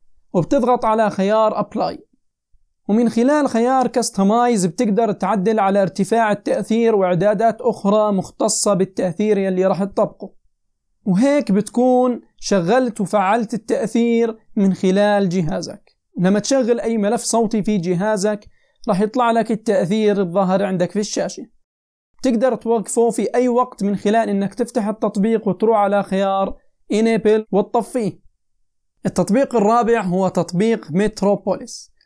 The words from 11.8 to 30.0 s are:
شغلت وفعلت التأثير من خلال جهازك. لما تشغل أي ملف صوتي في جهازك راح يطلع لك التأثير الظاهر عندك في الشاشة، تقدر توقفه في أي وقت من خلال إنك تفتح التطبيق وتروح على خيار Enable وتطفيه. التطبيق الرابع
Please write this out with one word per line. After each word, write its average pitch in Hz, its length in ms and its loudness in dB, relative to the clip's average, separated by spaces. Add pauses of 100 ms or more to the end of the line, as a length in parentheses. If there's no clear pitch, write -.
شغلت 214 640 0
وفعلت 202 540 0
التأثير 233 840 0 (200)
من 196 180 2
خلال 202 540 2
جهازك. 175 680 -6 (220)
لما 190 200 2
تشغل 240 420 0
أي 226 180 -2
ملف 214 240 0
صوتي 220 400 0
في 208 160 0
جهازك 196 680 -2 (400)
راح 190 120 0
يطلع 233 300 0
لك 226 200 0
التأثير 202 680 0
الظاهر 190 440 0
عندك 180 260 -2
في 202 100 -4
الشاشة، - 540 -6 (680)
تقدر 247 320 0
توقفه 226 560 0
في 220 240 -2
أي 247 140 2
وقت 240 360 -2
من 202 120 0
خلال 214 320 0
إنك 196 260 -2
تفتح 226 340 -4
التطبيق 214 600 -2
وتروح 214 300 2
على 202 240 2
خيار 196 540 -2 (380)
Enable 220 480 2 (100)
وتطفيه. 214 680 -2 (840)
التطبيق 240 500 0
الرابع 226 440 2